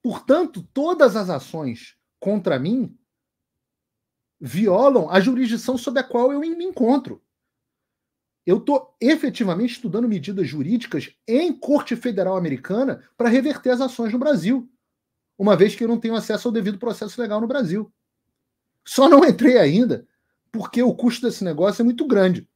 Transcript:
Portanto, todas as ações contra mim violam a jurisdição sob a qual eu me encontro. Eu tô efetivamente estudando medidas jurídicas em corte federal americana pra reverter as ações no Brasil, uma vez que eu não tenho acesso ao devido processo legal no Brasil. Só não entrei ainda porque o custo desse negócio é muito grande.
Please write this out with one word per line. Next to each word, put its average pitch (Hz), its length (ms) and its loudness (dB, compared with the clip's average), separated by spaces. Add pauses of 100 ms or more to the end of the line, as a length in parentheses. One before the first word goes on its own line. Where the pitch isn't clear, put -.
Portanto, 269 600 0 (100)
todas 294 440 2
as 190 160 -4
ações 143 680 -8 (220)
contra 185 400 -2
mim 208 360 -4 (1400)
violam 196 720 2
a 185 100 4
jurisdição 247 600 -2
sob 269 200 -4
a 254 40 -4
qual 254 280 0
eu 285 100 -4
me 330 220 -6
encontro. 262 600 -2 (1200)
Eu 175 140 4
tô - 420 -2
efetivamente 233 720 0
estudando 226 360 -4
medidas 196 400 -4
jurídicas 156 680 -4 (120)
em 294 240 0
corte - 440 -2
federal 190 420 -4
americana 185 680 -4 (140)
pra 233 120 0
reverter 254 420 0
as 247 100 0
ações 233 320 -4
no 247 60 -2
Brasil, 247 500 0 (680)
uma 202 160 4
vez 202 180 4
que 240 100 -6
eu 226 40 -2
não 226 120 -2
tenho 226 140 -4
acesso 220 340 -4
ao 233 40 0
devido 208 260 -2
processo - 420 -8
legal 214 220 -4
no 233 60 -4
Brasil. 220 440 -4 (920)
Só 277 240 4
não 294 160 8
entrei 247 320 4
ainda 175 500 2 (440)
porque 233 320 -4
o 240 100 2
custo 240 320 -2
desse 202 180 -4
negócio 185 380 -2
é - 20 2
muito 240 220 0
grande. 190 500 0